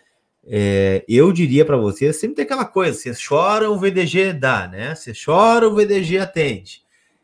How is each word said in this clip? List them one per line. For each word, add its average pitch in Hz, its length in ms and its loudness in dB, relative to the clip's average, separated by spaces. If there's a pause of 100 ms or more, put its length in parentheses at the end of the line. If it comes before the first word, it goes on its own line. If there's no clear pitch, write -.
(460)
é, 98 600 0
eu 135 240 6
diria 156 360 2
pra 147 100 0
vocês: 123 420 -2
sempre 247 180 -6
tem 285 100 -4
aquela 269 180 -4
coisa, 175 340 -2
vocês 120 220 -12
choram, 208 540 0
o 196 40 -6
V 196 120 0
D 180 160 -2
G 185 260 0
dá, 127 340 -2
né? 104 280 -10
Vocês - 240 -16
choram, 220 500 4
o 208 60 0
V 208 100 4
D 196 180 0
G 175 160 -2
atende. 147 600 -6 (440)